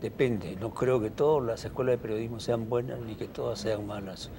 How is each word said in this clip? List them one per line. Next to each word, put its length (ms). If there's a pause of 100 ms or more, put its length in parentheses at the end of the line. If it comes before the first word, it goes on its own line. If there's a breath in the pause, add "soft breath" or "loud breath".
Depende, 580
no 140
creo 260
que 100
todas 360
las 180
escuelas 300
de 40
periodismo 420
sean 280
buenas 320
ni 140
que 120
todas 320
sean 280
malas. 420 (100 loud breath)